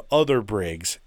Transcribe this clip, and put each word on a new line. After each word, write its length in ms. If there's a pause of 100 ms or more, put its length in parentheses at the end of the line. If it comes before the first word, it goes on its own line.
(100)
other 300
brigs 640